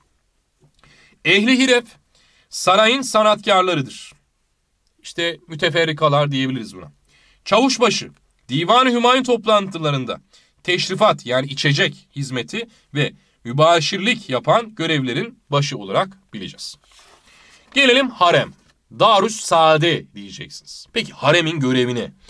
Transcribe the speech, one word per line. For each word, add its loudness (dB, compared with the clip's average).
Ehli 4
hiref, 2
sarayın 2
sanatkarlarıdır. 0
İşte -6
müteferrikalar 0
diyebiliriz -4
buna. -20
Çavuşbaşı, 0
Divan-ı 2
Hümayun 2
toplantılarında -2
teşrifat 0
yani -2
içecek -2
hizmeti -8
ve -4
mübaşirlik 0
yapan -2
görevlerin -4
başı -4
olarak -6
bileceğiz. -14
Gelelim 2
harem. 0
Darus 2
Saade 2
diyeceksiniz. -18
Peki -8
haremin 0
görevi 0
ne? -8